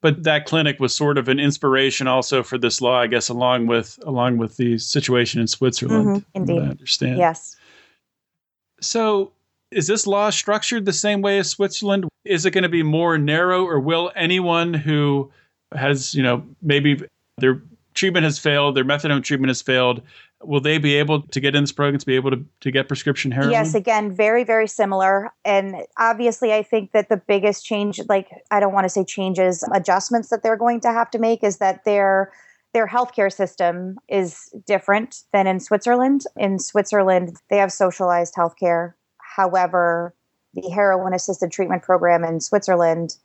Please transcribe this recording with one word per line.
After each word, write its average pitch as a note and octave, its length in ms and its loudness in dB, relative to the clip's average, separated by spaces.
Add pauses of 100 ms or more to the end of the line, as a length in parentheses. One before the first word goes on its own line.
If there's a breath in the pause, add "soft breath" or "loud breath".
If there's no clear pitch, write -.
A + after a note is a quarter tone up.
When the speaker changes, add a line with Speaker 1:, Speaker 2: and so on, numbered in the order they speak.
Speaker 1:
But D#3+ 220 2
that D3+ 200 2
clinic D#3 340 0
was C3 140 0
sort D3 240 0
of B2+ 120 -2
an C3 100 2
inspiration C3+ 680 0
also B2+ 360 0
for B2+ 160 -6
this A#2+ 240 -2
law, B2 180 2
I A#2+ 60 2
guess, A#2 240 0
along B2 360 0
with, A#2 360 -2
along B2 340 0
with A2+ 220 -4
the A#2+ 200 0
situation B2 640 0
in A2+ 60 -2
Switzerland, C3 640 0
Speaker 2:
Mm-hmm. G3+ 100 0 (160)
Indeed. F#3+ 120 -4
Speaker 1:
from E3+ 100 0
what E3 100 -2
I C#3 40 -4
understand. - 480 -4
Speaker 2:
Yes. E3 380 -2 (1200 soft breath)
Speaker 1:
So G#3+ 520 -2 (380)
is E3 160 -2
this G#3+ 200 0
law G3+ 220 2
structured G#3 560 -2
the F#3+ 80 0
same G3+ 300 0
way G3 160 2
as G3 100 -2
Switzerland? G3 580 -2 (180)
Is F3 200 -2
it F#3+ 60 4
gonna F3+ 180 0
be E3 140 0
more D#3+ 340 2
narrow, F3 480 2
or E3 160 0
will E3 360 -2
anyone F3 580 0
who D3 560 0 (420 soft breath)
has, C#3 420 -2
you C#3+ 80 0
know, B2 220 0 (160)
maybe C#3+ 400 2 (380)
their C3 240 2 (320)
treatment F3+ 300 0
has D3+ 140 -2
failed, C#3+ 360 0
their C3 100 2
methadone C#3+ 380 0
treatment C3+ 260 0
has B2+ 140 -2
failed, B2+ 400 0 (400 loud breath)
will C#3+ 180 -2
they D3+ 160 0
be D3 180 2
able D3 280 2
to - 180 -6
get C#3 160 0
in D3 60 2
this C#3 100 -2
program, C#3+ 260 0
to C3 60 -8
be C3 100 0
able C3 160 0
to, C3 140 -4 (160)
to C3+ 100 -4
get C3+ 180 0
prescription C#3+ 420 -4
heroin? C3+ 200 0
Speaker 2:
Yes, A3 240 0
again, G#3+ 400 0
very, A3 300 2
very A3 240 0
similar. G3 640 0 (140)
And G3 300 0 (200)
obviously, A3+ 560 0
I G#3+ 100 2
think G#3 300 -4
that G#3 160 2
the G#3+ 80 2
biggest G3+ 480 0
change, G#3 420 -4
like, G3 220 0 (220)
I G#3 100 2
don't G3 140 2
wanna F#3 160 2
say G3 120 -2
changes, F#3 680 -2
adjustments G3 560 0
that A3+ 140 -2
they're A3+ 140 0
going A#3 240 0
to B3 80 0
have A#3 240 -2
to A#3 60 -4
make A3+ 240 0
is G3+ 140 0
that F#3+ 300 -2
their, G3 440 2 (440 soft breath)
their A3+ 120 2
healthcare G3+ 460 0
system F#3 640 -4 (120)
is F#3 440 -4 (140)
different G3+ 560 -2 (100)
than G3 140 2
in F#3+ 120 0
Switzerland. B3 680 0 (120)
In G3 220 -2
Switzerland, F#3 800 0 (100)
they G3+ 80 0
have G3 160 2
socialized F3 600 0
healthcare. E3+ 580 -2 (240)
However, F3 1000 0 (380)
the F#3 160 -8
heroin-assisted F#3 840 0
treatment F3+ 320 -4
program F3 420 2
in E3 160 -2
Switzerland E3+ 840 0